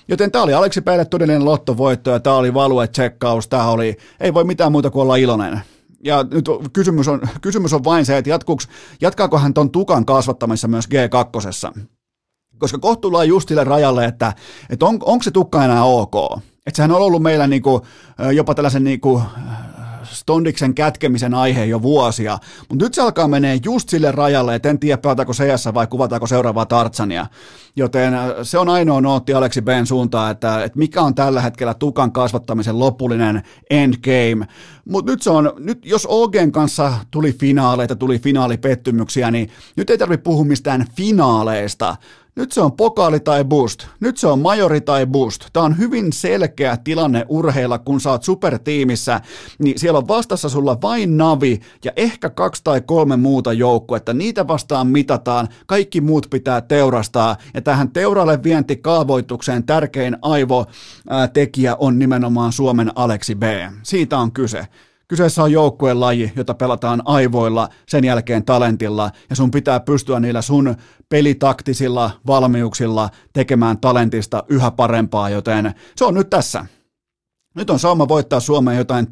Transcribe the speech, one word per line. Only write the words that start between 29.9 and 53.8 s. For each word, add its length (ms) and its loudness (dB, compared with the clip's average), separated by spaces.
että, 320 -4
että 160 -6
mikä 220 0
on 140 2
tällä 260 0
hetkellä 320 -4
tukan 380 -2
kasvattamisen 680 -2
lopullinen 640 0
endgame. 800 2
Mut 160 -2
nyt 160 -2
se 80 0
on, 300 2
nyt 260 -8
jos 240 -2
O 180 2
G:n 240 2
kanssa 420 0
tuli 220 0
finaaleita, 600 0
tuli 240 0
finaalipettymyksiä, 1120 -2
niin 180 -2
nyt 120 -2
ei 80 4
tarvi 200 0
puhua 280 0
mistään 400 -2
finaaleista. 1000 0
Nyt 160 -6
se 100 0
on 100 2
pokaali 480 0
tai 260 0
bust. 420 0
Nyt 180 -2
se 100 0
on 120 2
majori 420 2
tai 240 0
bust. 480 -2
Tää 100 2
on 140 2
hyvin 360 0
selkeä 720 -2
tilanne 460 0
urheilla, 500 0
kun 220 -2
sä 100 -2
oot 120 -2
supertiimissä, 1000 -2
niin 200 0
siellä 180 2
on 100 0
vastassa 420 -2
sulla 320 -2
vain 360 0
Navi 420 2
ja 100 -4
ehkä 340 -2
kaksi 340 -4
tai 180 0
kolme 360 2
muuta 360 2
joukkuetta. 600 0